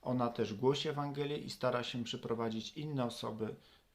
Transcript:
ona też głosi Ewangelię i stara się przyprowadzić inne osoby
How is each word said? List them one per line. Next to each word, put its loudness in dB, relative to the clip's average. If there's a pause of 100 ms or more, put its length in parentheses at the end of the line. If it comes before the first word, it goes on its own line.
ona 2
też 0
głosi 4
Ewangelię -2
i -6
stara 2
się -2
przyprowadzić -2
inne 0
osoby -2 (380)